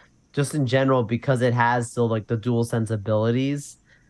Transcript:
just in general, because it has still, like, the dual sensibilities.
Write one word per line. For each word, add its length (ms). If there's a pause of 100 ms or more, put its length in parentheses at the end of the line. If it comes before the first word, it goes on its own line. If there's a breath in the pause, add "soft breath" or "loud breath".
(320 soft breath)
just 240
in 100
general, 380
because 380
it 120
has 380
still, 160
like, 200
the 100
dual 260
sensibilities. 1160 (320 soft breath)